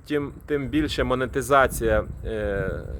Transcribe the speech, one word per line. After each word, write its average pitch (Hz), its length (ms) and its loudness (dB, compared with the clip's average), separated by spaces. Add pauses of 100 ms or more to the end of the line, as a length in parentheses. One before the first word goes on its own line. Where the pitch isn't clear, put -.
тим, 143 260 -2 (120)
тим 143 220 -2
більше 147 360 0
монетизація. 123 1000 2 (220)
Е, 101 440 -2 (300)